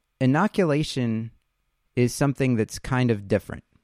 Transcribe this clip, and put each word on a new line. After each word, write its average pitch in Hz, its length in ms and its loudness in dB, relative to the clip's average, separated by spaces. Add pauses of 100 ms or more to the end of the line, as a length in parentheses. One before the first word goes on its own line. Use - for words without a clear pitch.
(200)
inoculation 139 1120 0 (600)
is 123 200 2
something 135 420 0
that's 107 220 -2
kind 127 320 0
of 101 180 -4
different. - 360 -2 (200)